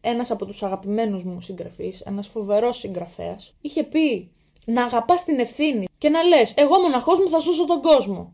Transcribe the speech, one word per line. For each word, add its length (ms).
ένας 300
από 160
τους 160
αγαπημένους 640
μου 160
συγγραφείς, 600
ένας 260
φοβερός 520
συγγραφέας, 800
είχε 220
πει 480
να 200
αγαπάς 400
την 140
ευθύνη 500
και 100
να 140
λες, 340
«Εγώ 240
μοναχός 400
μου 80
θα 120
σώσω 260
τον 160
κόσμο. 520